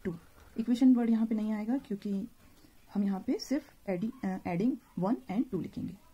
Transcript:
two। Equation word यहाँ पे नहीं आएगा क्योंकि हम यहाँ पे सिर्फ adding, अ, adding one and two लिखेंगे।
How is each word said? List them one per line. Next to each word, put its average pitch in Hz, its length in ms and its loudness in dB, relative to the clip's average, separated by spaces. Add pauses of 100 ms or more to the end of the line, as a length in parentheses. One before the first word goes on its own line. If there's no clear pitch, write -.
two। 175 100 -2 (420)
Equation 240 380 6
word 233 160 4
यहाँ 226 160 4
पे 220 80 -2
नहीं 214 180 -2
आएगा 214 260 -2
क्योंकि 208 340 -6 (800)
हम 202 80 2
यहाँ 196 240 0
पे 339 120 0
सिर्फ - 320 -4 (200)
adding, 190 200 -2 (140)
अ, 190 220 -2
adding 185 260 2 (280)
one 185 160 2 (120)
and 202 220 -2
two 175 120 -2
लिखेंगे। - 320 -8 (200)